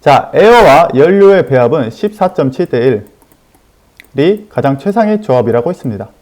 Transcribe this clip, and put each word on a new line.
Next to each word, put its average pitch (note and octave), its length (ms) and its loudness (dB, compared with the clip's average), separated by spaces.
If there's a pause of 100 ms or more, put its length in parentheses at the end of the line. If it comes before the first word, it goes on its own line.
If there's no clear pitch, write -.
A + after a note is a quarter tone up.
자, C#3 320 0
에어와 E3+ 600 4
연료의 F#3+ 520 4
배합은 B2+ 440 0
십사점칠 F#3 760 -4
대 A#2+ 360 -2 (1120)
일이 F#3+ 360 -2
가장 C3+ 260 -4
최상의 G#3 460 -4
조합이라고 B2 480 -2
했습니다. G#2 380 -10 (140)